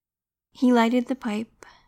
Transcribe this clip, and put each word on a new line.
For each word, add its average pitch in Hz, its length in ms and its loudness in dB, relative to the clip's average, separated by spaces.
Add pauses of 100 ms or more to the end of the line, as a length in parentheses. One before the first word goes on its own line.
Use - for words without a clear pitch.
(540)
He 247 180 0
lighted 240 360 2
the 254 80 -6
pipe, 214 500 -10 (220)